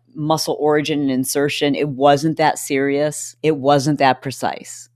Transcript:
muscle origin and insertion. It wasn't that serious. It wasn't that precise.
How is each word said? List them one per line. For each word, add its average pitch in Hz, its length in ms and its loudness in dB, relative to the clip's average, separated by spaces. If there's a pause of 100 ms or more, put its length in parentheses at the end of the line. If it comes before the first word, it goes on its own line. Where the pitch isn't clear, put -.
(140)
muscle 156 460 -2
origin 151 400 0
and 139 100 0
insertion. 143 640 0
It 147 160 -2
wasn't 143 480 2
that 156 220 2
serious. 139 840 -2
It 156 160 0
wasn't 139 400 2
that 131 240 4
precise. - 760 -8